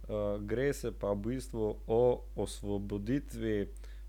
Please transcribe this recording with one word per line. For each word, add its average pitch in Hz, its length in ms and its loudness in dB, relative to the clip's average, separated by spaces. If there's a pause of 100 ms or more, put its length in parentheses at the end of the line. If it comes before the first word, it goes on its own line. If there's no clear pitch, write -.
Eh, - 100 -8 (260)
gre 113 340 2
se 123 180 -4
pa 101 220 0
v 101 60 2
bistvu 110 640 -2
o 113 160 4 (320)
osvoboditvi 104 1400 -2 (400)